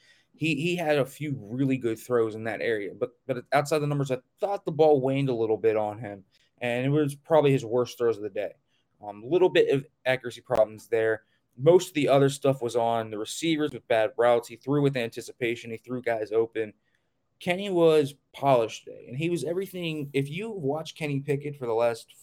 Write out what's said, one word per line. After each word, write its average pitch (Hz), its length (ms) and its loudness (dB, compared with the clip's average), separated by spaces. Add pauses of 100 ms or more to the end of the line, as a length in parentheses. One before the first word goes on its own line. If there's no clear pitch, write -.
(340)
He, 156 200 -2
he 170 220 -4
had 151 220 0
a 127 80 0
few 143 340 -8
really 127 380 -2
good 113 200 -4
throws 113 360 0
in 110 100 -10
that 107 160 -6
area, 101 340 -4
but, - 180 -6 (140)
but 123 260 -8
outside 143 260 0
the 147 80 -4
numbers, 143 240 -2
I 127 80 -2 (220)
thought 202 260 -4
the 175 60 -6
ball 151 280 4
waned 135 300 0
a 123 40 -2
little 110 220 0
bit 110 180 2
on 104 240 -2
him, 101 240 -12 (380)
and 123 240 -2
it 139 60 0
was 147 240 2
probably 147 360 4
his 131 140 2
worst 120 320 -2
throws 113 220 0
of 104 40 -12
the 107 60 -6
day. 98 240 -6 (500)
Um, 104 220 -14
little 170 240 4
bit 156 220 4
of 135 160 0 (180)
accuracy 127 360 -2
problems 110 480 0
there. 110 340 0 (340)
Most 170 320 6
of - 60 -12
the 147 140 0
other 139 200 6
stuff 139 340 0
was 117 140 -2
on 117 340 0
the 107 80 -8
receivers 151 540 -2
with 117 160 -14
bad 110 280 2
routes. 120 320 4
He 117 80 -18
threw 147 260 0
with 139 140 2
anticipation. 117 720 -6
He 113 60 -10
threw 123 260 -10
guys 110 300 -4
open. 110 400 -2 (680)
Kenny 190 300 -4
was 160 440 4 (180)
polished 123 520 0
today, 104 240 -18
and 120 80 -12
he 165 140 -2
was 160 140 -4
everything. 170 680 -6
If 139 160 0
you 190 220 -8
watch 156 460 -6
Kenny 143 240 -4
Pickett 143 360 -4
for 127 100 -8
the 117 60 -2
last 117 400 0 (100)